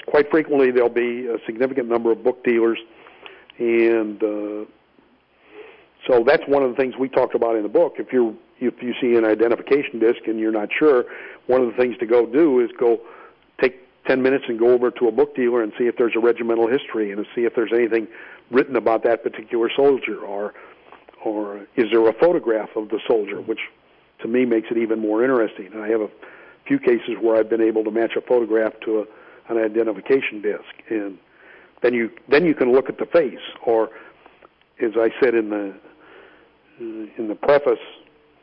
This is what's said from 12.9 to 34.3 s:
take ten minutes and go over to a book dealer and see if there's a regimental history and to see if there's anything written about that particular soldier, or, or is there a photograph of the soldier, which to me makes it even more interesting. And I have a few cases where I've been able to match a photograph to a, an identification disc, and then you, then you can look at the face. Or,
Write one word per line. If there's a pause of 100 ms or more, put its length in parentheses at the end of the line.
take (260)
ten
minutes
and
go
over
to
a
book
dealer
and
see
if
there's
a
regimental
history
and
to
see
if
there's
anything (440)
written
about
that
particular
soldier,
or, (720)
or (100)
is
there
a
photograph
of
the
soldier,
which (600)
to
me
makes
it
even
more
interesting.
And
I
have
a (560)
few
cases
where
I've
been
able
to
match
a
photograph (120)
to
a,
an
identification
disc, (260)
and (640)
then
you, (180)
then
you
can
look
at
the
face. (240)
Or, (920)